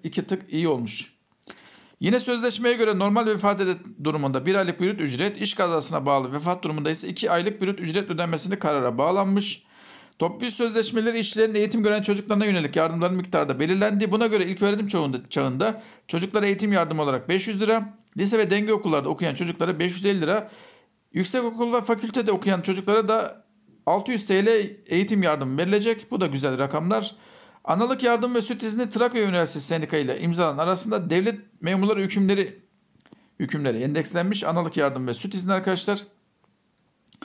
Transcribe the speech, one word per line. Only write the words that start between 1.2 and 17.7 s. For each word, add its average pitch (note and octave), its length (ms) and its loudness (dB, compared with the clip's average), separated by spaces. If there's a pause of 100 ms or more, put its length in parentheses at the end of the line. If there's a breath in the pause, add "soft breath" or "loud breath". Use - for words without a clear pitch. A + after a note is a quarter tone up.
Yine A3+ 200 2
sözleşmeye A#3+ 540 0
göre G#3+ 240 2
normal G3+ 280 2
vefat G3+ 340 0
ede-, F3 440 -4
durumunda C#3 420 -2
bir F#3 80 2
aylık F3 260 0
brüt G3 200 0
ücret, D#3+ 400 -2
iş - 140 -2
kazasına E3 520 0
bağlı C3+ 260 2
vefat F3+ 320 -2
durumunda D#3 260 -2
ise D#3+ 180 -4
iki - 220 -4
aylık F3+ 300 0
brüt G3 200 -2
ücret F#3 300 -4
ödenmesini E3+ 480 -2
karara C3 400 0
bağlanmış. G3 680 0 (520 loud breath)
Toplu G#3 280 -2
iş A#3 80 -2
sözleşmeleri A3+ 640 0
işçilerin A3 360 0
eğitim G#3+ 280 2
gören G#3 200 2
çocuklarına G#3 440 0
yönelik E3 300 2
yardımların E3 400 2
miktarı D#3+ 320 0
da C3 120 -2
belirlendi. G3 500 2
Buna G#3+ 160 2
göre G#3+ 180 2
ilköğretim G3+ 440 0
çağında, D3 400 -2
çağında C#3+ 540 -2 (260 loud breath)
çocuklara G3 380 0
eğitim G3+ 260 0
yardımı D#3+ 300 2
olarak C3+ 260 0
beş F#3+ 200 0
yüz G3+ 120 -4
lira, G#3+ 380 0 (180)